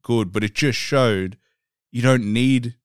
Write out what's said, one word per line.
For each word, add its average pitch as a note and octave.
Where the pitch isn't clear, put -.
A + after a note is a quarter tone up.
good. A2
But G#2
it G2+
just C#3
showed G#2+
you A#2+
don't A#2+
need A#2+